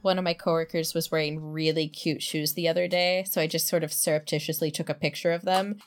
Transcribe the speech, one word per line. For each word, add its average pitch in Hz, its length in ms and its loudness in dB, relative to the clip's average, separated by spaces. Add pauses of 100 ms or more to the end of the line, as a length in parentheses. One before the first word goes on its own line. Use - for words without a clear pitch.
One 185 160 4
of 185 40 0
my 170 120 0
coworkers 165 580 0
was 165 160 -2
wearing 156 420 -2
really 156 360 2
cute 151 340 -4
shoes 151 320 -2
the 170 140 0
other 175 200 2
day, 180 400 2
so 175 140 0
I 156 60 2
just 165 200 -2
sort 165 160 2
of 156 100 -4
surreptitiously 156 760 0
took 160 200 -4
a 147 40 -2
picture 156 380 -2
of 170 100 0
them, 196 460 0